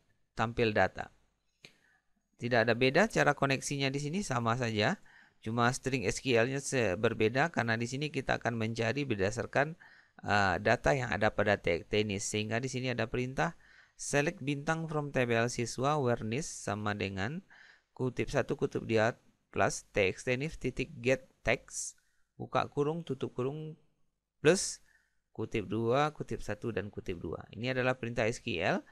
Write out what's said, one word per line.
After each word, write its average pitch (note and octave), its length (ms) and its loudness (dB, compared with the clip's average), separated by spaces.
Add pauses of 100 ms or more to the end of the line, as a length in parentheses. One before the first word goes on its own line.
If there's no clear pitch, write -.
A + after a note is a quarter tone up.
(360)
tampil A2+ 400 0
data. F#2 320 2 (1300)
Tidak A#2 320 2
ada A#2 80 4
beda C#3 320 4
cara D3 240 4
koneksinya C#3 560 0
di C3+ 80 -2
sini, D3 240 -4
sama B2 400 0
saja. A2+ 400 2 (400)
Cuma A#2 320 2
string C3 320 -2
S A2 160 0
Q C3 160 4
L-nya C3+ 240 4
se-, A2 400 0
berbeda A2+ 480 2
karena A#2 320 0
di A#2 80 -2
sini C#3+ 240 -6
kita B2 240 0
akan A#2 240 -2
mencari A2+ 480 -2
berdasarkan, A2+ 720 0 (480)
eh, G2 320 4
data A2+ 320 2
yang B2+ 160 0
ada G#2+ 240 2
pada G#2 240 2
te-, F2 320 0
tenis. G#2+ 400 0
Sehingga G#2+ 320 -2
di C3 80 -6
sini B2+ 240 -4
ada A#2 160 -2
perintah C3+ 480 -2 (400)
select D3+ 480 0
bintang D3 480 -2
from D3 160 -2
table A#2+ 400 2
siswa A#2+ 480 -2
where A#2+ 240 2
nis A#2 240 -4
sama G#2 480 -4
dengan G2+ 480 -4 (520)
kutip B2 400 -2
satu C#3 240 0
kutip - 320 -4
dua A2 320 2 (320)
plus G2+ 400 0
txt G2+ 480 2
nis D#3 160 -6
titik C3+ 480 -6
get C3 240 0 (160)
text, - 560 -4 (400)
buka A#2+ 320 -2
kurung, D#3 320 -2
tutup B2+ 320 -6
kurung, D#3 400 -6 (640)
plus E3+ 400 4 (560)
kutip A2 320 -4
dua, A2+ 480 2
kutip A#2 240 -6
satu, G#2+ 320 -6
dan G2+ 160 -4
kutip F#2+ 320 -10
dua. F2 320 -8
Ini B2+ 240 -4
adalah B2+ 240 0
perintah A#2 240 -2
S A#2 160 -2
Q F#2 240 -4
L D#3 160 2 (120)